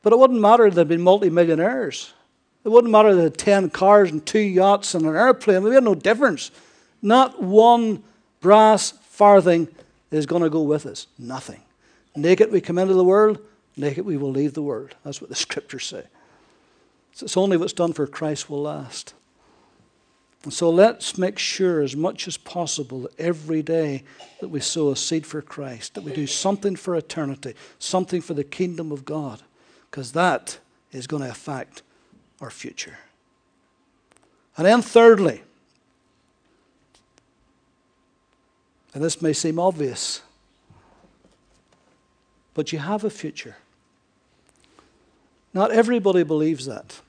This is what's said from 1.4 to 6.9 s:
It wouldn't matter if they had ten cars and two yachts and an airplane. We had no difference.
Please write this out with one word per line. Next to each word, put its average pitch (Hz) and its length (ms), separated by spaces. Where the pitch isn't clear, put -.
It 214 60
wouldn't 233 200
matter 214 200
if 185 60
they 170 80
had 156 120
ten 196 320
cars 196 420
and 151 140
two - 140
yachts 196 560
and 160 100
an 156 100
airplane. 214 480
We 226 120
had 262 100
no 202 100
difference. 214 560